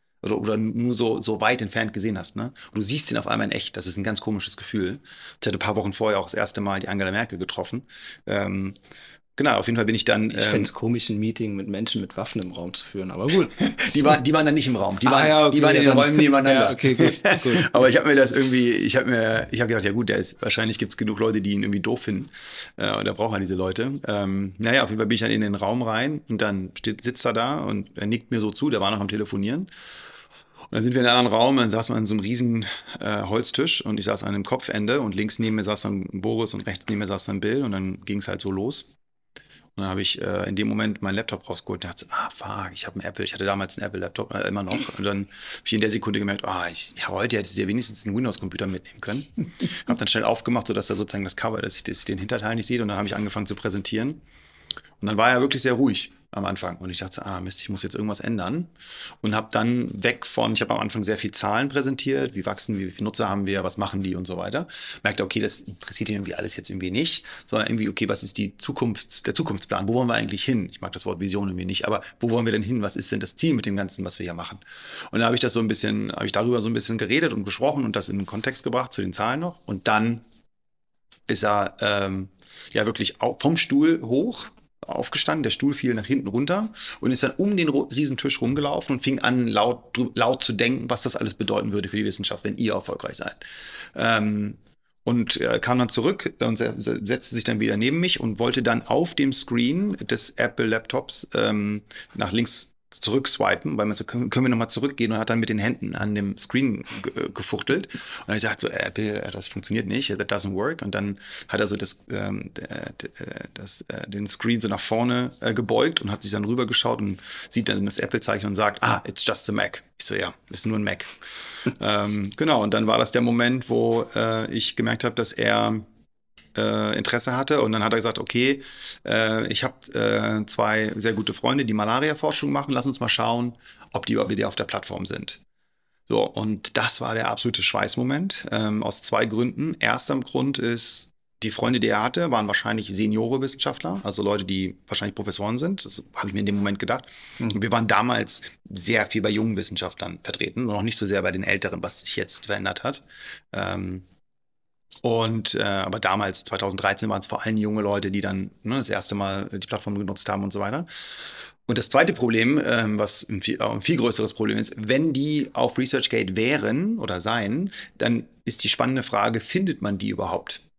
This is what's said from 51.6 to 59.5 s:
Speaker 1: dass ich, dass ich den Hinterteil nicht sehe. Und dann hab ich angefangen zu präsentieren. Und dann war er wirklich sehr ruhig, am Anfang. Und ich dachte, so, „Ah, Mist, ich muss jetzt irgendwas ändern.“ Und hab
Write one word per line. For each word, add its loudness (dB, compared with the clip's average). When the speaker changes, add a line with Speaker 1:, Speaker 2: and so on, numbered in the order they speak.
Speaker 1:
dass -2
ich, -4
dass -4
ich -4
den -2
Hinterteil -2
nicht -2
sehe. 0
Und -2
dann -2
hab -2
ich -4
angefangen -4
zu -4
präsentieren. -4
Und -2
dann 2
war 8
er 6
wirklich 2
sehr 4
ruhig, 2
am -4
Anfang. -4
Und -10
ich -6
dachte, -8
so, -10
„Ah, -6
Mist, -6
ich -8
muss -4
jetzt -6
irgendwas -4
ändern.“ -2
Und 0
hab -2